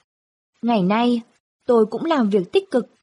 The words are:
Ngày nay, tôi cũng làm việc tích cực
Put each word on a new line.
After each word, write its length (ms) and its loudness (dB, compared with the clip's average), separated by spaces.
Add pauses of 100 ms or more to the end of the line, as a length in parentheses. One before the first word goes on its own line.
(600)
Ngày 220 0
nay, 380 0 (460)
tôi 180 4
cũng 200 -8
làm 240 0
việc 220 -2
tích 200 -2
cực 140 -2 (180)